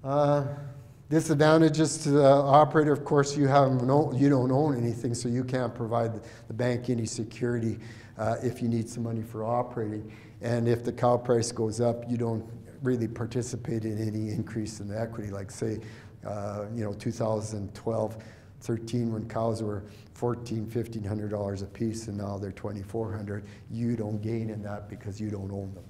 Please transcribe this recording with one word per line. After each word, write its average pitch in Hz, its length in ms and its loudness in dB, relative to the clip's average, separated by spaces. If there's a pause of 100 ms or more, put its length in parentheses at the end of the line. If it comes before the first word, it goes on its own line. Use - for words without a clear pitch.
Uh, 143 420 2 (680)
disadvantages 156 880 6
to 147 120 0
the 143 160 8
operator, 143 680 8
of 139 120 0
course, 143 320 2
you 147 100 4
have 131 360 6
no, 139 320 4
you 139 160 6
don't 131 200 4
own 143 260 2
anything, 117 360 -2
so 117 160 -4
you 123 160 0
can't 127 300 -2
provide 117 400 -2
the, 107 60 -8 (260)
the - 80 -10
bank 123 340 0
any 117 160 0
security, 113 760 -2 (380)
uh, 110 260 0
if 123 200 -4
you 120 60 0
need 117 200 0
some - 140 -8
money 113 200 -4
for 110 220 -8
operating. 110 680 -4 (300)
And 117 280 0
if 117 160 2
the 120 80 -2
cow 120 260 4
price 120 340 2
goes 110 280 -2
up, 120 280 0
you 123 80 -2
don't 113 280 -2 (380)
really 123 260 0
participate 117 760 -4
in 110 140 -4
any 107 320 -2
increase 110 500 -6
in 101 80 -10
the 101 100 -6
equity. 110 320 -6
Like 98 200 -10
say, 110 300 -4 (460)
uh, 101 480 -6
you 117 100 -4
know, 104 80 -4
two 104 180 -6
thousand 110 640 -4
twelve, 110 420 -2 (440)
thirteen, 117 520 -2
when 110 160 -6
cows 113 360 0
were 104 180 -4 (320)
fourteen, 117 520 -4
fifteen 113 360 -6
hundred 104 280 -4
dollars 101 320 -4
a 101 40 -8
piece, 110 400 -4
and 101 100 -8
now 101 220 -6
they're 98 140 -6
twenty-four 104 600 -6
hundred, 104 340 -8 (220)
you 117 280 -2
don't 107 260 -4
gain 110 260 -4
in 107 140 -8
that 101 260 -10
because 101 320 -10
you 107 80 -4
don't 98 220 -6
own 98 240 -8
them. 90 160 -18